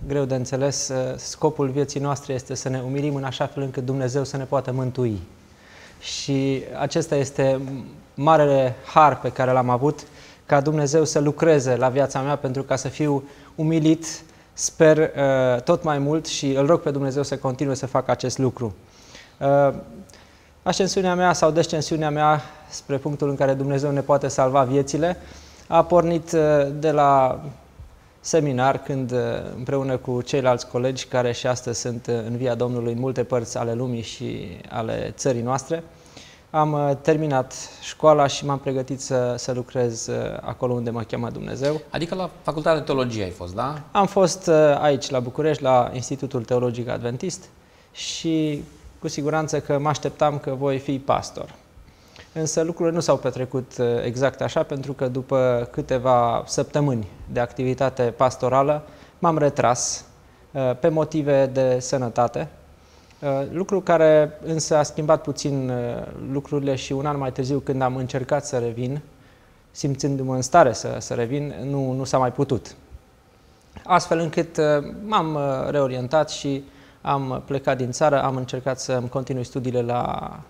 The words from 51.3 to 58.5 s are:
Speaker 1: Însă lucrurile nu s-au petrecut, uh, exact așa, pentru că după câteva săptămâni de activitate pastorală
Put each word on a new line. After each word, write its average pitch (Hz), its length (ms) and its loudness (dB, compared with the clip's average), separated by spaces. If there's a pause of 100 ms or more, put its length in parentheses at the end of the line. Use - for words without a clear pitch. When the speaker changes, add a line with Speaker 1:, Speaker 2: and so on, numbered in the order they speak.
Speaker 1:
Însă 160 280 -2
lucrurile 165 340 0
nu 170 60 0
s-au 143 160 2
petrecut, 127 640 -4
uh, 123 60 2 (180)
exact 123 380 -2
așa, 127 220 0
pentru 139 300 -6
că 131 140 -2
după 127 640 0
câteva 123 720 2
săptămâni 139 640 -2 (240)
de 123 80 -2
activitate 127 640 -2
pastorală 131 800 2 (360)